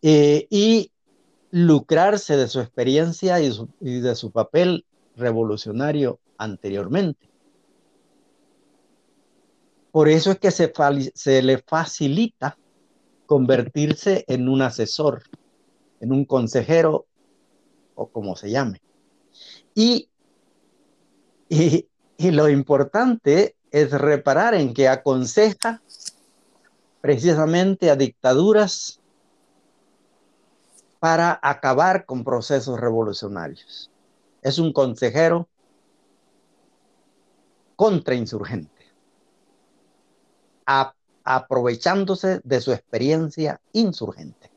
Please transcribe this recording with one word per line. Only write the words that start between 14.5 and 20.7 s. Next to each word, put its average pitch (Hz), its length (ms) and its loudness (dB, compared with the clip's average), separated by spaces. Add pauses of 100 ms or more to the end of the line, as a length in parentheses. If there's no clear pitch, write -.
asesor, 127 600 -4 (800)
en 117 120 -4
un 135 120 0
consejero, 135 840 0 (880)
o - 140 -10
como 101 280 -10
se 104 140 -12
llame. 117 300 -6 (960)
Y, 226 340 0 (1400)